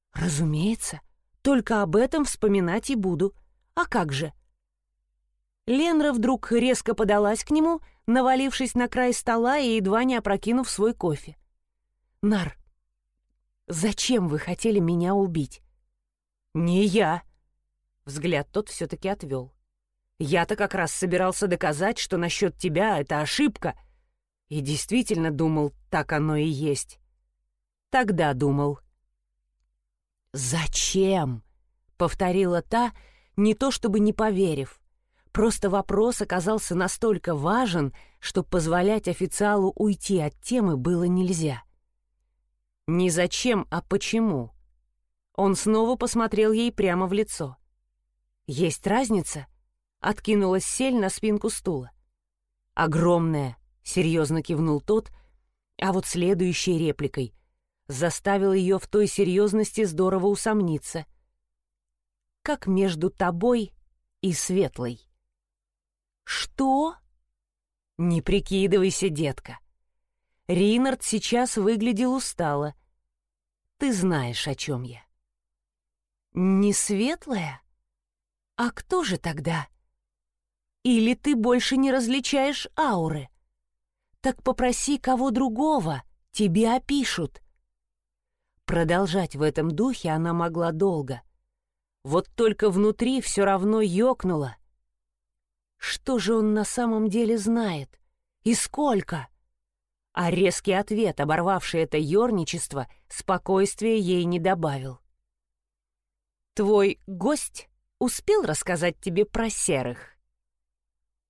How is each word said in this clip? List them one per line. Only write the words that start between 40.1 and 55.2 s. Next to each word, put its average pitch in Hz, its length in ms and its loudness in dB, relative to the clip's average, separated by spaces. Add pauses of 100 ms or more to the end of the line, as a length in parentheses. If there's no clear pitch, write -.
от 147 220 -4
темы 202 360 0
было 170 260 0
нельзя. 175 600 0 (1200)
«Не 175 220 2
зачем, 180 600 0
а 175 120 -4
почему?» 196 720 -2 (840)
Он 196 200 2
снова 220 400 2
посмотрел 220 560 0
ей 233 200 2
прямо 185 360 0
в 180 60 -2
лицо. 196 440 -4 (880)
«Есть 151 400 -2
разница?» 208 600 0 (520)
Откинулась 202 640 0
Сель 254 320 0
на 190 120 2
спинку 208 400 -2
стула. 139 420 -6 (840)
«Огромная», 160 840 0 (260)
серьезно 160 580 0
кивнул 151 380 0
тот, 214 320 -2 (680)